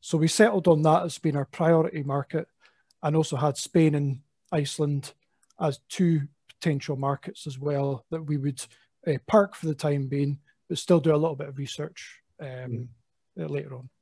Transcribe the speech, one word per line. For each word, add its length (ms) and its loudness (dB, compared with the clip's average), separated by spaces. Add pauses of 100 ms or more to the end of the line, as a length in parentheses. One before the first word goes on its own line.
so 180 -6
we 100 4
settled 400 4
on 140 6
that 220 6
as 140 -6
being 180 -2
our 80 -2
priority 580 2
market, 460 -4 (540)
and 140 0
also 200 0
had 200 0
Spain 380 2
and 260 -2 (320)
Iceland 600 -2 (460)
as 300 -2
two 340 2 (260)
potential 480 -4
markets 500 -6
as 120 -12
well 520 -4
that 120 -6
we 140 -4
would, 280 -4 (420)
uh, 80 0 (120)
park 280 4
for 120 -10
the 80 -2
time 340 -2
being, 300 -2 (300)
but 100 -4
still 220 4
do 140 4
a 20 4
little 200 0
bit 120 -10
of 100 -14
research, 640 -12 (180)
um, 480 -10 (480)
Yeah. 80 -8
uh, 40 -8
later 280 -8
on. 120 -16 (140)